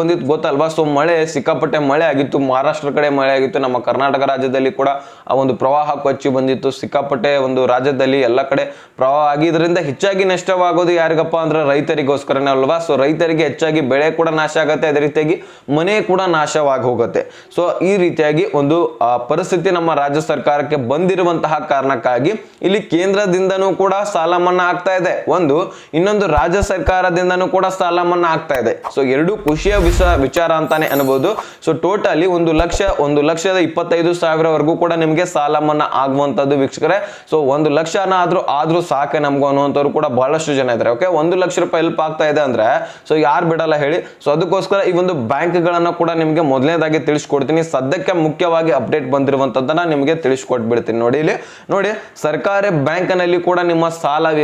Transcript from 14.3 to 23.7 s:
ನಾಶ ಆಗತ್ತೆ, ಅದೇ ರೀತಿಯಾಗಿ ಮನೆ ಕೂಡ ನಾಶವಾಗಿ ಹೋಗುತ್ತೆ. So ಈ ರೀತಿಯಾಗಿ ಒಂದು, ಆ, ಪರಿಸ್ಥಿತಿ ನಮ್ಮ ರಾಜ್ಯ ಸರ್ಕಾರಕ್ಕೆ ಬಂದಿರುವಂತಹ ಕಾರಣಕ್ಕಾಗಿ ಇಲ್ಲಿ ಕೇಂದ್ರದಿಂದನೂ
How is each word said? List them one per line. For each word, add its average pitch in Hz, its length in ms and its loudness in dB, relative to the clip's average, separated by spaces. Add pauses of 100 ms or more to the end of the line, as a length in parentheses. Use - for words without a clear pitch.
ನಾಶ 151 140 -4 (100)
ಆಗತ್ತೆ, 151 260 0
ಅದೇ 143 140 2
ರೀತಿಯಾಗಿ 151 320 0 (420)
ಮನೆ 196 160 0 (160)
ಕೂಡ 185 80 2 (180)
ನಾಶವಾಗಿ 143 540 0
ಹೋಗುತ್ತೆ. 110 320 -2 (340)
So 170 60 2 (260)
ಈ - 20 2 (120)
ರೀತಿಯಾಗಿ 156 420 0 (160)
ಒಂದು, 151 160 2 (300)
ಆ, - 20 2 (220)
ಪರಿಸ್ಥಿತಿ 175 380 0 (100)
ನಮ್ಮ 165 100 0 (120)
ರಾಜ್ಯ 143 160 0 (120)
ಸರ್ಕಾರಕ್ಕೆ 147 460 0 (140)
ಬಂದಿರುವಂತಹ 170 640 0 (160)
ಕಾರಣಕ್ಕಾಗಿ 135 600 0 (360)
ಇಲ್ಲಿ 202 140 2 (120)
ಕೇಂದ್ರದಿಂದನೂ 190 760 0 (120)